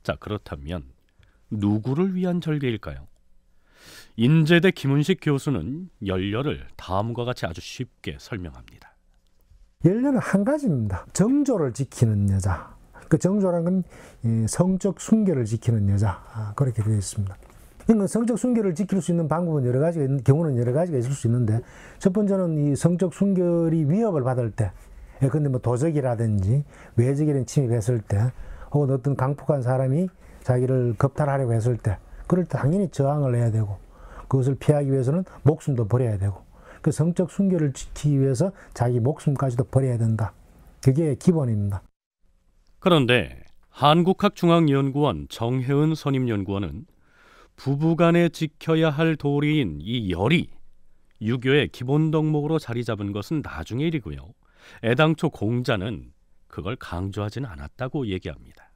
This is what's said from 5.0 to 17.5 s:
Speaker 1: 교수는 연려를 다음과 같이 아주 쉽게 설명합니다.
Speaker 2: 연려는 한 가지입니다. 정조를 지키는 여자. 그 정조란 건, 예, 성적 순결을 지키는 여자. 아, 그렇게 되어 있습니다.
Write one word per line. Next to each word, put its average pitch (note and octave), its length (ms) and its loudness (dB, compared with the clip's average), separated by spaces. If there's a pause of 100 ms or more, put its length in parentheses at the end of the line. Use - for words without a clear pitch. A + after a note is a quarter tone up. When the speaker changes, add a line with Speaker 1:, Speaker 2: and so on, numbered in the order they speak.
Speaker 1:
교수는 C#3 680 -2 (160)
연려를 G2+ 600 -2 (120)
다음과 A2+ 480 -4
같이 B2 200 -6
아주 E2 140 -8
쉽게 - 580 -12
설명합니다. D2+ 800 -14 (880)
Speaker 2:
연려는 A#3 360 2
한 G3 260 0
가지입니다. D3+ 680 -2
정조를 A3+ 600 2
지키는 G#2 580 2
여자. F#2 420 -2 (360)
그 D#3+ 80 4
정조란 F3+ 480 2
건, F3+ 180 0 (400)
예, A2+ 240 2
성적 F#3 540 0
순결을 F#3+ 420 2
지키는 A2 460 0
여자. G2 340 0 (100)
아, G#2 220 -8
그렇게 B2 260 0
되어 G#2+ 140 0
있습니다. G2 420 -6 (480)